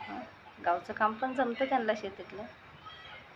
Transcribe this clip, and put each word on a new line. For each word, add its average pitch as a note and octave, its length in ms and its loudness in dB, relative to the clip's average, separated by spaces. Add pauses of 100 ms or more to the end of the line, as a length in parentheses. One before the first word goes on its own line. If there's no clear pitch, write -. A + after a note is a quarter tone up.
हं, - 180 -8 (460)
गावचं F3+ 280 2
काम A3 200 6
पण C4 220 0
जमतं B3 300 2
त्यांना A#3+ 320 4
शेतीतलं, F#3+ 460 -8 (920)